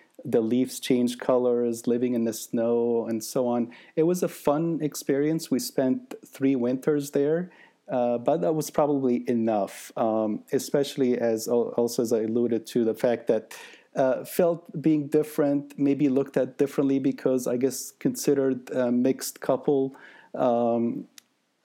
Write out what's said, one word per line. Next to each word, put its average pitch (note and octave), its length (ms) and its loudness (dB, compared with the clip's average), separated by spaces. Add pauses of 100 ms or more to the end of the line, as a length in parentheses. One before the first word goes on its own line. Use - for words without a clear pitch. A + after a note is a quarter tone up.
(240)
the A#2+ 160 0
leaves A#2+ 400 0
change B2 380 0
colors, A#2+ 680 0
living B2 280 0
in A#2 100 0
the A2+ 100 -2
snow, A#2 760 0
and A2+ 120 -4
so B2+ 260 -2
on. A#2+ 260 -2 (220)
It D#3+ 80 2
was F3+ 200 2
a E3+ 60 -2
fun D#3+ 520 0
experience. D3+ 680 -2
We B2+ 80 2
spent B2+ 560 -2 (100)
three C3+ 300 0
winters C3+ 560 -2
there, D#3+ 400 0 (380)
uh, A#2+ 300 0
but C#3+ 220 0
that E3+ 140 0
was D3+ 140 -4
probably C#3 580 0
enough, A2 680 -2
um, A2 460 0 (100)
especially C3+ 640 0
as A2+ 300 -2
al-, A#2+ 280 0
also A#2+ 280 0
as A#2 100 0
I A2 80 2
alluded A#2 460 0
to, A#2+ 180 0
the A2 100 0
fact A#2 320 0
that, - 260 0 (420)
uh, C3 280 0
felt E3+ 580 -2
being D3+ 260 2
different, C#3+ 680 0
maybe C#3 300 2
looked C3+ 300 2
at B2+ 200 0
differently C#3 420 2
because C3 460 0
I B2+ 120 -2
guess B2 340 -2
considered C3+ 800 0
a B2 200 0
mixed B2+ 500 0
couple, C3+ 540 0 (380)
um, A#2+ 720 0 (600)